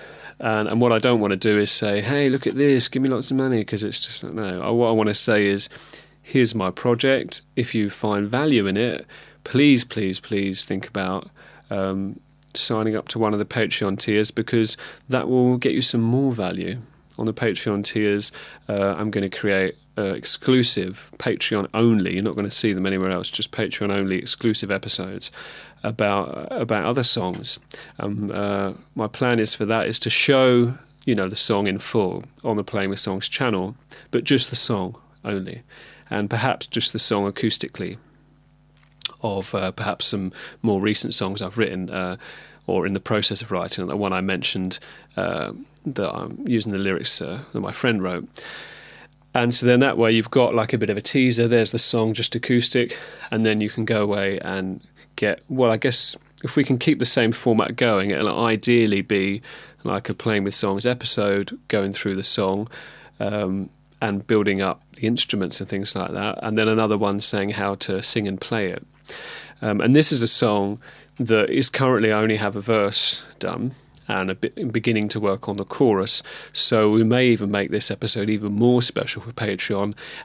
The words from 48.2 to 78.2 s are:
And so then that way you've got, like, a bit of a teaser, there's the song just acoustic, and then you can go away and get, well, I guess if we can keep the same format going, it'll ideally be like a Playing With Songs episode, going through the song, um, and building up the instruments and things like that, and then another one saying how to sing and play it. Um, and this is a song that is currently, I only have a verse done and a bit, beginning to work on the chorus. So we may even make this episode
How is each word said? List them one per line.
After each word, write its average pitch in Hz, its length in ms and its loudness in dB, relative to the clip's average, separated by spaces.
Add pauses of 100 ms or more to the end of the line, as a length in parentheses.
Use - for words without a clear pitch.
And 120 200 2
so 120 140 4
then 123 140 8
that 135 160 2
way 113 140 4
you've 113 200 2
got, 123 240 4
like, 110 180 0
a 127 40 2
bit 107 120 0
of 101 80 0
a 104 40 -6
teaser, 123 460 2
there's 113 240 4
the 110 80 0
song 110 340 2
just 110 200 0
acoustic, 120 640 2 (320)
and 110 160 0
then 107 160 2
you 104 80 0
can 110 160 -4
go 110 160 2
away 101 380 0
and 95 420 -6 (340)
get, - 320 -2
well, 127 240 2
I 110 60 2
guess - 380 0 (280)
if 131 120 -4
we 147 80 4
can 131 140 2
keep 151 220 0
the 123 60 2
same 117 260 4
format 113 440 2
going, 104 360 2
it'll 101 340 0
ideally 110 560 4
be 98 400 0 (420)
like - 260 -4
a 101 40 -4
Playing 104 300 -2
With 98 100 -2
Songs 98 320 2
episode, 101 720 0 (120)
going 98 240 0
through 98 220 -4
the 98 80 -4
song, 101 440 0 (520)
um, 101 500 -2 (320)
and 101 260 -4
building 101 340 2
up 95 220 -2 (100)
the - 140 -4
instruments 104 520 -2
and 98 100 -10
things 98 260 -2
like 92 160 -4
that, 98 320 -4
and 110 140 -2
then 110 100 4
another 110 300 2
one 101 220 0
saying 101 320 0
how 101 240 -2
to 95 280 -4
sing 104 240 0
and 95 140 -4
play 107 280 -2
it. - 160 -10 (760)
Um, 104 200 0
and 127 140 6
this 151 160 6
is 131 100 2
a 113 60 4
song 104 520 2 (380)
that 110 320 4
is 131 200 2
currently, 117 420 2
I 107 100 2
only 110 160 2
have 104 180 -2
a 104 60 -8
verse 104 640 0 (140)
done 98 320 -4 (380)
and 95 200 -2
a 95 60 -4
bit, 127 360 -6
beginning 110 380 0
to 110 100 -4
work 98 300 -2
on 101 80 -4
the 101 80 -6
chorus. 101 580 2 (300)
So 107 380 4
we 110 120 6
may 123 220 4
even 107 260 2
make 101 200 -2
this 104 200 0
episode 107 380 0